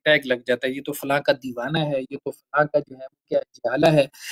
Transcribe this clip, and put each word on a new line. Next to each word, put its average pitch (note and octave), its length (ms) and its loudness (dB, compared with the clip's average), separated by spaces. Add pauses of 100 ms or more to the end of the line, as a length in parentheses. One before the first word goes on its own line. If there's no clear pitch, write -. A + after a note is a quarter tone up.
टैग D3+ 200 4
लग B2 220 0
जाता B2+ 200 0
है, C3 80 -2
"ये C#3 60 -8
तो D3 120 -8
फलां C#3 280 -2
का C#3+ 140 2
दीवाना B2+ 460 -6
है, D3 200 -2
ये C3+ 160 -12
तो C3+ 140 -8
फलां - 360 -2
का D3 120 2
जो C3 160 -10
है C3 120 -16 (220)
क्या C#3 120 2
जियाला C3+ 500 2
है, D3 160 4 (240)